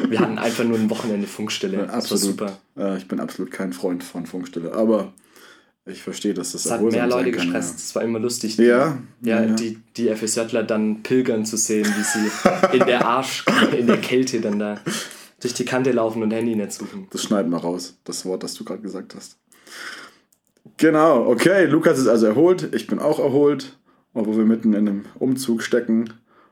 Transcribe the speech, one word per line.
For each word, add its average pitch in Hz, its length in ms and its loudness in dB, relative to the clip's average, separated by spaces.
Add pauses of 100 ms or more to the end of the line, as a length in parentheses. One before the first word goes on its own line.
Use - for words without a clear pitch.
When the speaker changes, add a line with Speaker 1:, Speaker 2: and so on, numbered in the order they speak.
(100)
Speaker 1:
Wir 110 100 0
hatten 113 180 0
einfach 117 260 -2
nur 117 120 2
ein 110 140 2
Wochenende 107 360 -4
Funkstille. 104 520 -6
Speaker 2:
Ja, 101 60 -2
Speaker 1:
Das 92 80 -10
war 117 40 -4
Speaker 2:
absolut. 110 240 -2
Speaker 1:
super. 98 380 -4 (180)
Speaker 2:
Äh, 98 220 -4
ich - 100 -12
bin - 120 -4
absolut 87 300 -8
kein 92 220 -6
Freund 90 320 -4
von 85 220 -10
Funkstille, 85 480 -10
aber... 110 400 0 (720)
Ich 90 160 -16
verstehe, 98 320 -4
dass - 180 -6
das - 140 -8
Speaker 1:
Es - 40 -4
hat 117 100 -2
Speaker 2:
erholsam 110 200 2
Speaker 1:
mehr 120 100 0
Speaker 2:
sein 123 140 0
Speaker 1:
Leute 92 100 0
Speaker 2:
kann, 87 120 -2
Speaker 1:
gestresst. 87 240 -4
Speaker 2:
ja. - 80 -14
Speaker 1:
Es - 160 -12
war 98 80 -2
immer 113 160 -2
lustig, 113 400 -4
Speaker 2:
Ja, 123 400 4 (240)
Speaker 1:
die, 117 80 0
ja, 113 100 2
Speaker 2:
ja, 113 80 2
ja. 110 60 2
Speaker 1:
die, 113 240 -4 (180)
die 117 120 0
F 107 120 -2
S 110 140 -4
Jler 113 300 -2
dann 107 380 -2
pilgern 127 440 0
zu 110 100 -6
sehen, 107 300 0 (100)
wie 104 60 -2
sie 107 720 2
in 123 80 6
der 123 220 2
Arsch-, 127 400 -2 (280)
in 120 120 0
der 117 100 4
Kälte 123 460 0
dann 104 160 -2
da 104 220 -4 (600)
durch 120 140 -4
die 127 100 -2
Kante 127 280 0
laufen 113 300 0
und 107 80 0
Handy 113 260 0
nicht 101 180 -4
suchen. 98 360 -12
Speaker 2:
Das - 120 -6
schneiden 98 280 0
wir 85 60 -2
raus, 87 480 -6
das - 220 -10
Wort, 92 160 -4
das - 100 -10
du - 140 -12
gerade - 160 -10
gesagt 92 340 -12
hast. - 220 -20 (1400)
Genau, 156 500 4
okay, 165 400 6
Lukas 156 320 4
ist 127 80 2
also 110 200 6
erholt, 151 480 4
ich 110 120 -4
bin 107 120 -2
auch 151 200 0
erholt, 143 580 2 (380)
obwohl 110 240 0
wir 110 60 4
mitten 110 300 4
in 104 140 2
einem 101 160 -4 (140)
Umzug 127 440 0
stecken. 113 480 0 (420)